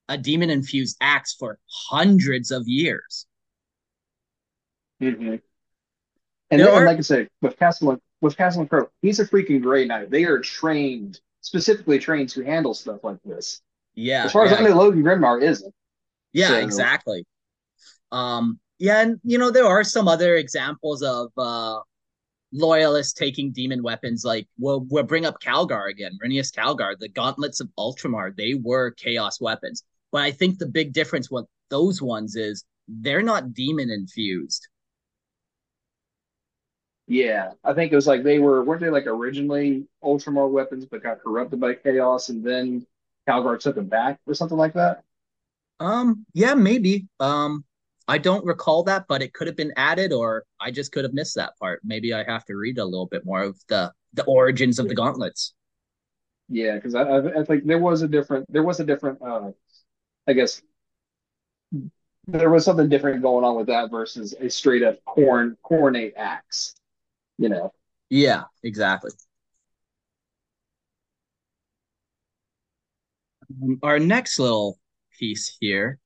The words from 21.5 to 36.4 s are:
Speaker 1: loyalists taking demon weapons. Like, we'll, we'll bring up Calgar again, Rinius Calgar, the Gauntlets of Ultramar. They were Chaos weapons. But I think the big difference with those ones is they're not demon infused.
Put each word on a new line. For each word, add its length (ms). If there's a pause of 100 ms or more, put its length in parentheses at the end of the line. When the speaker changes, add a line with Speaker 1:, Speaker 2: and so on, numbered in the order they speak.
Speaker 1:
loyalists 600
taking 400
demon 300
weapons. 420
Like, 240 (100)
we'll, 300
we'll 160
bring 220
up 140
Calgar 500
again, 340
Rinius 280
Calgar, 460
the 100
Gauntlets 520
of 80 (100)
Ultramar. 560
They 200
were 380
Chaos 480
weapons. 440 (280)
But 100
I 80
think 280
the 80
big 260
difference 380
with 160 (220)
those 340
ones 340
is 280 (240)
they're 340
not 320
demon 360
infused. 760 (2500)